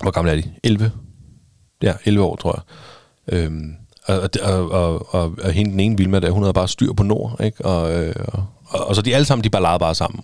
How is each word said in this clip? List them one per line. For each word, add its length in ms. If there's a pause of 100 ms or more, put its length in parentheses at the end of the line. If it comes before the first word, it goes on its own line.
hvor 100
gamle 200
er 40
de? 80 (200)
Elleve? 280 (920)
Ja, 100 (120)
elleve 200
år, 100
tror 280 (640)
jeg. 120
Øhm, 360 (320)
og, 220 (140)
og, 280
og, 440
og, 180 (100)
og 80
hende 200
den 80
ene 180
Vilma 220
der, 120
hun 120
havde 100
bare 140
styr 260
på 100
Nord, 400
ikke? 220
Og, 280 (100)
øh, 120 (120)
og, 180 (340)
og, 80
og 80
så 60
de 140
alle 100
sammen, 180
de 60
bare 120
legede 180
bare 160
sammen, 280